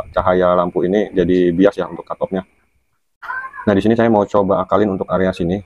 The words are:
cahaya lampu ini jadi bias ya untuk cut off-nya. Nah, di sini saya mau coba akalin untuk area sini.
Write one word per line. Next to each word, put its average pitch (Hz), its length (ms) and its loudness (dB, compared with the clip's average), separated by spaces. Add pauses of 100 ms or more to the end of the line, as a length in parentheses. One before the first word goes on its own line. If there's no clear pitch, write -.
(120)
cahaya 92 400 2
lampu 87 320 0
ini 98 240 0
jadi 90 480 2
bias 95 240 2
ya 85 80 -6
untuk 85 160 -12
cut - 160 -12
off-nya. 92 240 -6 (1200)
Nah, 104 80 0
di 98 80 2
sini 107 160 2
saya 113 160 2
mau 101 160 2
coba 98 320 2
akalin 98 320 0
untuk 92 160 -6
area 92 240 0
sini. 90 340 -2